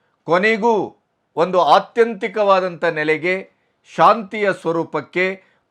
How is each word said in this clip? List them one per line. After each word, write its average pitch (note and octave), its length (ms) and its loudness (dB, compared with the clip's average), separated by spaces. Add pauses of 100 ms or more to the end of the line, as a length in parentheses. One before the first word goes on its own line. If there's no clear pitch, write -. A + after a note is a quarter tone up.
(240)
ಕೊನೆಗೂ G3+ 720 0 (400)
ಒಂದು F3+ 240 0
ಆತ್ಯಂತಿಕವಾದಂಥ G3 1200 0
ನೆಲೆಗೆ, D#3 680 -2 (440)
ಶಾಂತಿಯ G3+ 580 2
ಸ್ವರೂಪಕ್ಕೆ, E3 920 -6 (260)